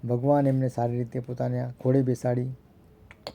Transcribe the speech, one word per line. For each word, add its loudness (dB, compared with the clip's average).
ભગવાન 4
એમને 2
સારી -2
રીતે -4
પોતાના -4
ખોળે 2
બેસાડી 0